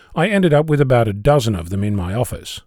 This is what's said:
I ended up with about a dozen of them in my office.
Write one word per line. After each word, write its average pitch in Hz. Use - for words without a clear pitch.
I 180
ended 190
up 147
with 147
about 123
a 101
dozen 113
of 82
them 98
in 104
my 92
office. -